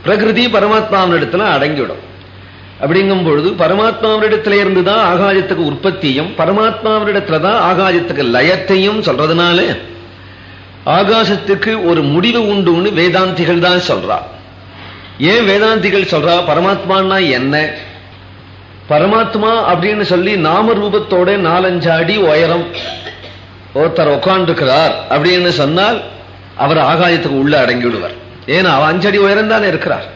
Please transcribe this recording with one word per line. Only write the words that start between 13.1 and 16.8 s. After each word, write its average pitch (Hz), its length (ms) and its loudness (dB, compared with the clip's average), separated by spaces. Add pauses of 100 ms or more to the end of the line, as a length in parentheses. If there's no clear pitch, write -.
தான் 180 220 2
சொல்றா. 95 320 -2 (1120)
ஏன் 226 180 2
வேதாந்திகள் 202 640 0
சொல்றா? 165 300 2
பரமாத்மான்னா 190 760 0 (200)